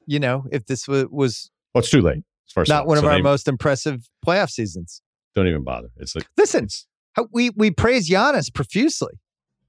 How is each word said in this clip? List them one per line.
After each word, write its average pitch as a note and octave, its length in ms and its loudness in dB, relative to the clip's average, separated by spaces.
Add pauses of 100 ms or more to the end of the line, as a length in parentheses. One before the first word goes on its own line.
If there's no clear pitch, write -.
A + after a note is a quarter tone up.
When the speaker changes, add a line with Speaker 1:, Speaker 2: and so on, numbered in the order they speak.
Speaker 1:
you D3 120 -2
know, C3+ 320 -2
if C3 160 -6
this - 220 -6
wa-, C#3 220 0
was C3+ 400 -4 (240)
Speaker 2:
Well, A#2+ 60 4
it's - 100 0
too C#3+ 100 6
late. E2 220 2 (320)
First - 160 2
Speaker 1:
not D3+ 60 4
Speaker 2:
of D3 60 0
all. C#3+ 60 -4
Speaker 1:
one D3+ 100 4
of D3 40 2
Speaker 2:
So D3 80 2
Speaker 1:
our D3 60 4
Speaker 2:
they D3+ 40 2
Speaker 1:
most C#3+ 280 2
impressive C3+ 600 -2 (180)
playoff F3+ 220 2
seasons. F2+ 540 -8 (320)
Speaker 2:
Don't F#2+ 140 2
even D#2 160 -2
bother. A#1+ 240 -10 (100)
It's C2+ 160 -14
like, - 120 -8 (120)
Speaker 1:
Listen, F4+ 260 2
Speaker 2:
it's - 220 -12 (260)
Speaker 1:
how, A3+ 180 -2
we, A#3+ 200 0
we G#3+ 200 2
praise A3 380 2
Giannis G#3 440 2
profusely. - 680 -2 (480)